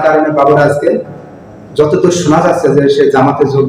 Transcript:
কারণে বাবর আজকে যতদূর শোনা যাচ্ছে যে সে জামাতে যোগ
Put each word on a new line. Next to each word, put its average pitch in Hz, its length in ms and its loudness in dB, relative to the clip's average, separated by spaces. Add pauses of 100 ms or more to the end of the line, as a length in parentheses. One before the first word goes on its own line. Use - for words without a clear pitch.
কারণে 151 280 0
বাবর 147 280 2
আজকে - 300 0 (880)
যতদূর 170 440 0
শোনা 156 200 2
যাচ্ছে 175 340 0
যে 143 140 2
সে 139 220 0
জামাতে 139 340 0
যোগ 131 240 0